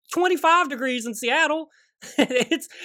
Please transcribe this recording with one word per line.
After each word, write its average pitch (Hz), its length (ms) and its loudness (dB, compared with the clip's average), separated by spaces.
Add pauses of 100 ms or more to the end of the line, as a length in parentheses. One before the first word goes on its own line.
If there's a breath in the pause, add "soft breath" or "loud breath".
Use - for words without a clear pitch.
(140)
twenty-five 339 560 2
degrees 247 360 -4
in 233 80 -6
Seattle. 302 560 0 (320 loud breath)
<laughs> - 160 -8
It's, 247 500 0 (180 loud breath)